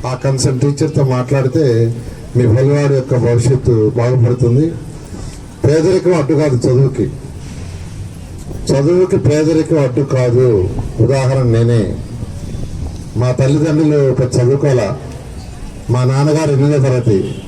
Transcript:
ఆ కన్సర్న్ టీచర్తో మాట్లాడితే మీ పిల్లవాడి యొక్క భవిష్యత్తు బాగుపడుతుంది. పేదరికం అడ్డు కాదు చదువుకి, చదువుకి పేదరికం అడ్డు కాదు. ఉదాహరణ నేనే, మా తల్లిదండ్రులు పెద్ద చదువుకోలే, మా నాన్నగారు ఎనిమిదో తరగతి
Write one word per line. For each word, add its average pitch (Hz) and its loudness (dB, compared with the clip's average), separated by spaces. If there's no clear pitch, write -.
ఆ 127 -4
కన్సర్న్ 135 0
టీచర్తో 143 0
మాట్లాడితే 127 0
మీ 123 4
పిల్లవాడి 139 2
యొక్క 127 0
భవిష్యత్తు 117 2
బాగుపడుతుంది. 123 2
పేదరికం 175 2
అడ్డు 156 0
కాదు 147 2
చదువుకి, 123 2
చదువుకి 180 2
పేదరికం 156 2
అడ్డు 123 0
కాదు. 123 2
ఉదాహరణ 131 2
నేనే, 117 2
మా 120 0
తల్లిదండ్రులు 151 2
పెద్ద 123 0
చదువుకోలే, 127 2
మా 123 0
నాన్నగారు 147 2
ఎనిమిదో 143 2
తరగతి 120 0